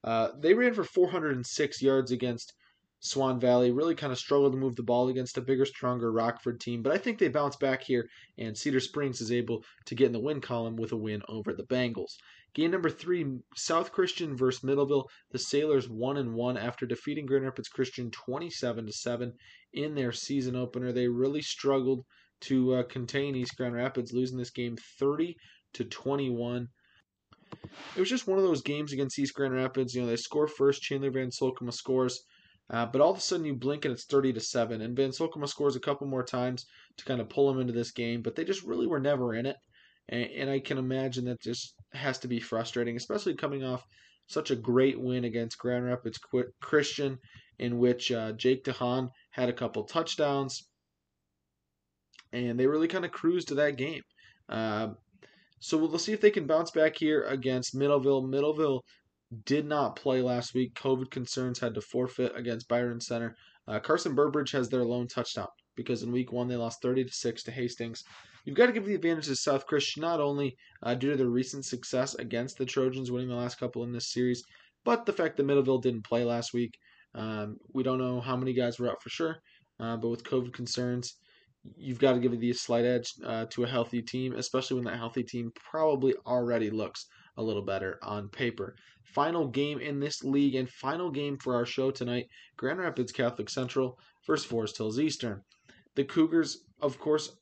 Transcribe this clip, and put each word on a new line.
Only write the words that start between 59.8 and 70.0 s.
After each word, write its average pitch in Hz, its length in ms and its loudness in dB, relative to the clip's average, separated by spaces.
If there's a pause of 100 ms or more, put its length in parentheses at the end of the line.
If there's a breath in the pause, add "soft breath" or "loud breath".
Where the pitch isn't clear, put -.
play 131 260 2
last 123 320 -2
week. 127 200 0
covid 131 360 0
concerns 127 480 -4
had 117 160 -2
to 107 80 -4
forfeit 123 520 -2
against 117 340 -6
Byron 120 320 0
Center. 117 360 -4 (320 soft breath)
Uh, 107 100 -2
Carson 156 360 0
Burbridge 143 380 2
has 127 160 2
their 127 160 2
lone 120 220 0
touchdown - 420 -4 (280)
because 120 260 -2
in 120 100 -4
week 127 200 0
one 123 160 -2
they 123 80 -2
lost 117 240 -4
thirty 127 240 2
to 131 80 -8
six - 300 -4
to - 80 -8
Hastings. 120 520 -6 (440 loud breath)
You've 143 100 -2
gotta 247 160 8
give 208 140 -2
the 208 80 0
advantage 160 320 0
to 139 100 0
South 139 300 0
Christian, 147 340 0